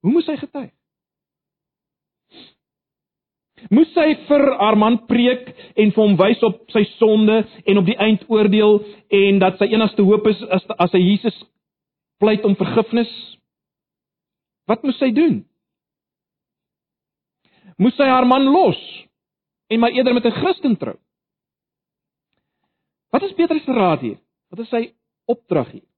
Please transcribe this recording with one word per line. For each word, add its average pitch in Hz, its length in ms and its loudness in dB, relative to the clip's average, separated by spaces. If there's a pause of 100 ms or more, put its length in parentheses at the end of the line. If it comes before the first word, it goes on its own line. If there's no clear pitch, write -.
Hoe 185 120 -2
moes 330 120 0
sy 311 120 -8
getuig? 277 340 -14 (3000)
Moes 302 220 2
sy 311 220 0 (120)
vir 285 160 2 (160)
haar 214 180 2
man 220 300 0
preek 240 480 -2 (220)
en 208 160 2
vir 220 100 2
hom 208 140 4
wys 196 260 2
op - 280 -4
sy 208 140 0 (140)
sonde 220 480 2 (180)
en 202 140 2
op 190 60 2
die 202 140 -2
eindoordeel 208 880 2 (240)
en 196 300 2
dat 190 200 0
sy 202 60 0
enigste 214 380 0
hoop 208 240 2
is 214 160 -2
as, - 220 -10 (140)
as 175 140 0
hy 190 60 2
Jesus 196 460 -2 (760)
pleit 208 260 0
om 202 120 0
vergifnis? 226 800 -4 (1300)
Wat 220 160 -4
moes 269 160 -4
sy 262 120 0
doen? 233 340 0 (2250)
Moes 220 200 0
sy 277 100 0
haar 254 200 2
man 262 180 2
los 277 340 0 (880)
en 226 120 -2
maar 233 100 0
eerder 247 240 0
met 247 120 -2
'n 233 140 -2
Christen 294 360 -2
trou? 113 220 -12 (2250)
Wat 269 100 0
is 392 140 -10
Petrus 330 280 -2
se 269 120 -6
raad 175 240 0
hier? 117 180 -10 (300)
Wat 190 160 -16
is - 80 -16
sy 233 140 -4 (420)
opdrag 165 480 -4
hier? - 100 -20 (120)